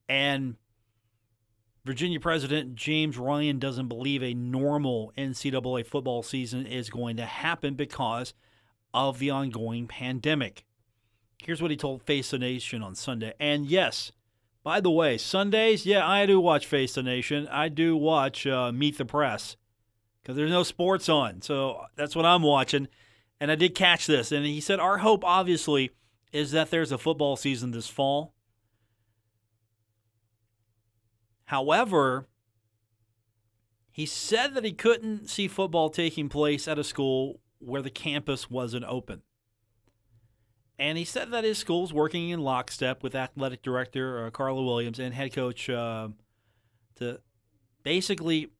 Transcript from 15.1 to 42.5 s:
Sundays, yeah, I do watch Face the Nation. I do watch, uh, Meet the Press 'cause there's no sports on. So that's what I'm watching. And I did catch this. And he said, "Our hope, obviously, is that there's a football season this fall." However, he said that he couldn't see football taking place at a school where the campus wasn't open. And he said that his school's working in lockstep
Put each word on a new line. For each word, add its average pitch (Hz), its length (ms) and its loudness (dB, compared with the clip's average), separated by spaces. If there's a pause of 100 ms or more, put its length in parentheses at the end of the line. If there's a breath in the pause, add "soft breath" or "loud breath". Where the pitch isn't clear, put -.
Sundays, 202 680 2
yeah, 185 240 4
I 202 160 6
do 196 140 8
watch 170 280 6
Face 135 280 0
the 131 80 -2
Nation. 127 460 -2
I 147 200 0
do 160 280 2
watch, 147 500 2
uh, 127 240 2
Meet 143 260 0
the 135 80 -2
Press 123 520 -2 (640)
'cause 131 140 -8
there's 151 160 2
no 180 100 4
sports 180 460 0
on. 117 340 2
So 135 420 -2 (120)
that's 147 180 -4
what 165 100 2
I'm 175 200 8
watching. 139 420 4 (540 soft breath)
And 143 100 0
I 156 60 2
did 175 180 4
catch 175 320 4
this. 135 240 4
And 147 160 0
he 147 140 -2
said, 196 180 0
"Our 185 200 4
hope, 202 260 4
obviously, 175 680 2 (400)
is 147 220 -2
that 156 180 2
there's 160 220 0
a 127 60 -2
football 143 360 0
season 123 380 -4
this 117 160 -8
fall." 143 480 -2 (3000)
However, 143 840 2 (1600)
he 151 160 -6
said 247 480 -2
that 254 80 -2
he 214 100 -2
couldn't 220 560 0
see 196 200 -2
football 170 420 2
taking 160 380 -2
place 147 400 0
at 151 100 -2
a 147 60 -2
school 135 560 0 (180)
where 131 240 -6
the 131 80 -8
campus 143 580 -4
wasn't 123 360 -4
open. 110 380 -8 (1600)
And 151 200 -2
he 170 60 -4
said 233 260 -8
that 233 140 -2
his 220 140 0
school's 175 340 -2
working 156 380 0
in 170 100 -4
lockstep 127 640 -2